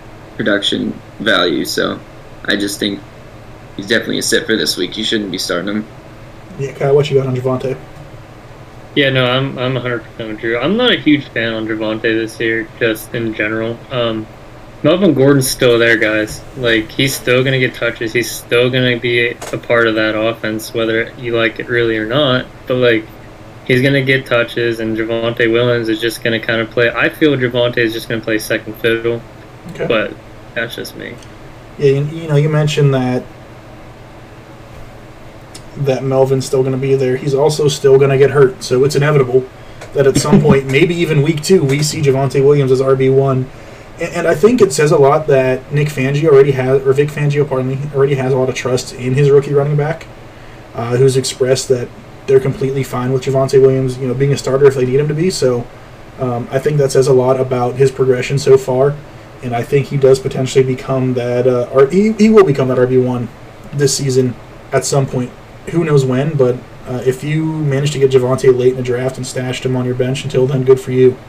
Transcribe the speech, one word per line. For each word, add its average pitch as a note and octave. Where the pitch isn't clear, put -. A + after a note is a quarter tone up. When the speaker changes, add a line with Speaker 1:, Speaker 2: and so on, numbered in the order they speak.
Speaker 1:
production G2+
value. F2+
So -
I G2+
just G2+
think G2+
he's G2
definitely A2
a F#2
sit -
for A2
this D#2
week. F2+
You A2
shouldn't G#2
be F2+
starting F2+
him. G#2+
Speaker 2:
Yeah, C3+
Kyle, C#3
what C#3+
you C3+
got C3
on B2+
Javonte? B2+
Speaker 3:
Yeah, C#3
no, C3
I'm, C3+
I'm B2+
a -
hundred A#2
percent A2+
with G#2+
Drew. A#2
I'm D3
not A#3+
a E3
huge C#3+
fan A2+
on A2
Javonte A2
this A2+
year, A2+
just A2+
in A2+
general. A2+
Um, A2+
Melvin F3
Gordon's C3+
still A#2+
there, A#2
guys. G#2+
Like, A2+
he's C3+
still B2+
gonna C3+
get B2
touches. A#2
He's A#2+
still B2
gonna B2+
be A#2+
a -
part A#2
of A2
that A2
offense, A2
whether A2+
you A#2
like A2+
it B2+
really A#2
or G#2+
not. B2+
But, B2+
like, A#2+
he's B2+
gonna C#3
get C3+
touches, A#2
and A2
Javonte A#2
Williams A#2+
is A2
just A2+
gonna A2+
kinda A2+
play. A#2
I A#2+
feel D3+
Javonte B2
is A2+
just A2+
gonna A2+
play A2
second A2
fiddle. A#2
Speaker 2:
Okay. -
Speaker 3:
But G#2+
that's A#2
just A2
me. G#2
Speaker 2:
Yeah, C#3
you, D3
you E3
know, D3+
you D3
mentioned D3
that, B2+
that C3+
Melvin's C3+
still C3
gonna C3
be C3+
there. B2+
He's C#3
also D3
still C3+
gonna C#3
get C3+
hurt, C3+
so B2+
it's D3
inevitable C#3
that C#3
at C3
some D3
Speaker 3:
<laughs> D3
Speaker 2:
point, C3+
maybe D3+
even D#3
week D3
two, F#3
we C#3
see D#3
Javonte C3+
Williams C#3
as C3
R C3+
B C3
one. C3+
And, E3+
and E3+
I E3
think A3
it F#3+
says D3+
a E3
lot C#3+
that C3
Nick D3
Fangio C#3+
already C#3
has, C3
or C3+
Vic D3
Fangio, D3
pardon C3
me, C3+
already C#3
has C3
a C3
lot B2+
of B2
trust -
in B2
his C#3+
rookie C#3+
running D3
back, D3
uh, A#2+
who's C3
expressed C3
that A#2+
they're C3+
completely C3+
fine B2+
with C3
Javonte C3+
Williams, C3
you C3+
know, B2
being C#3
a B2
starter C#3
if C3
they B2+
need B2+
him D3
to D3+
be. E3+
So, B2
um, B2
I C3+
think D3+
that C3+
says C3
a C#3
lot B2+
about B2
his C3
progression B2+
so C3
far, C3+
and A#2+
I A#2+
think C#3
he C#3+
does C3
potentially C3
become C3
that, B2
uh, B2
or C3+
he, G3+
he G#3+
will G#3+
become C#3
that B2+
R B2
B B2+
one B2
this C#3+
season B2+
at C3+
some C#3
point. B2+
Who E3+
knows D3
when, C#3
but, B2+
uh, B2+
if B2+
you D#3
manage D3
to C3+
get C3+
Javonte B2+
late B2+
in C3
the B2+
draft B2
and B2+
stashed B2+
him B2+
on B2+
your B2
bench B2+
until B2+
then, C3+
good C3
for C3
you. B2+